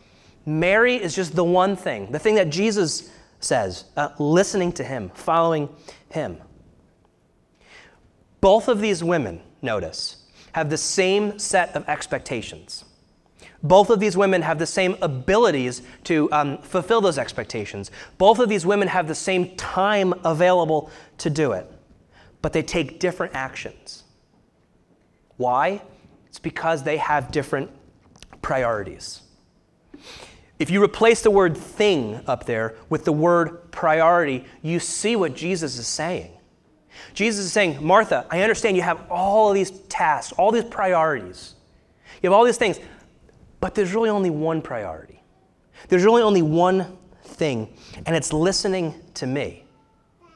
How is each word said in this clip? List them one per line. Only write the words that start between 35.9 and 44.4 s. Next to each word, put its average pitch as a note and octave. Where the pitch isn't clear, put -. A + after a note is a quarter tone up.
Jesus G3+
is F3
saying, D#3
"Martha, F#3
I E3+
understand G#3
you F3+
have E3+
all G3+
of G3
these F#3+
tasks, D3+
all G3
these A3+
priorities. D#3+
You F3+
have G3
all A#3
these A#3+
things, G3+
but F#3
there's F#3
really A3+
only G3
one D#3+